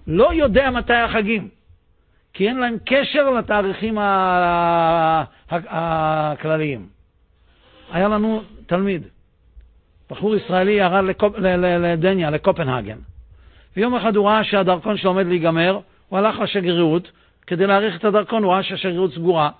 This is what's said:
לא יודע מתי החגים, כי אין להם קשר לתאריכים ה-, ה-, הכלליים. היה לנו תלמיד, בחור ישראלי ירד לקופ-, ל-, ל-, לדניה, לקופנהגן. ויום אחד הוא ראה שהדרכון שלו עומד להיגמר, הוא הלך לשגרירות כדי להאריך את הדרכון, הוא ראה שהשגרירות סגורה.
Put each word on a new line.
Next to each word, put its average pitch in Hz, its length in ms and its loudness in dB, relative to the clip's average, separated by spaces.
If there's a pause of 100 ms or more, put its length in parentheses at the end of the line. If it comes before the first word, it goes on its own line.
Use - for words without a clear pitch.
לא 196 260 2
יודע 269 380 2
מתי 240 220 -2
החגים, 220 560 -2 (840)
כי 190 140 0
אין 262 120 -2
להם 240 260 -2
קשר 277 440 2
לתאריכים 208 680 -2
ה-, 170 1300 2 (260)
ה-, 160 840 -2
הכלליים. 151 560 -4 (1040)
היה 180 160 0
לנו 214 340 0 (240)
תלמיד, 185 360 -2 (1080)
בחור 214 260 -2
ישראלי 185 360 0
ירד 196 320 2
לקופ-, 202 360 0
ל-, 190 80 0
ל-, 175 460 0
לדניה, 170 360 0
לקופנהגן. 139 680 -2 (800)
ויום 240 180 0
אחד 220 200 0
הוא 202 120 4
ראה 214 160 2
שהדרכון 190 540 0
שלו 190 120 0
עומד 190 160 0
להיגמר, 175 540 0 (300)
הוא 190 100 -2
הלך 202 200 0
לשגרירות 175 720 0 (360)
כדי 180 200 0
להאריך 202 280 2
את 165 100 -6
הדרכון, 214 380 0
הוא 180 100 4
ראה 190 100 0
שהשגרירות 180 500 -4
סגורה. 165 360 0 (100)